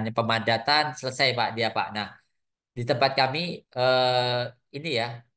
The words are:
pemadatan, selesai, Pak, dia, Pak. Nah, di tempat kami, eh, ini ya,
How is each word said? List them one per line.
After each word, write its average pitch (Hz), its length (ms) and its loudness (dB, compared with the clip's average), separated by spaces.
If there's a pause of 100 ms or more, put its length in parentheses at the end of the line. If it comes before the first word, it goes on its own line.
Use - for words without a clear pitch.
(140)
pemadatan, 117 800 2
selesai, 131 400 0
Pak, 113 240 0
dia, 113 160 0
Pak. 107 140 -2 (100)
Nah, 101 100 -4 (720)
di 120 80 -4
tempat 135 340 2
kami, 131 200 2 (340)
eh, 127 680 2 (360)
ini 156 120 -8 (120)
ya, 117 60 -2 (300)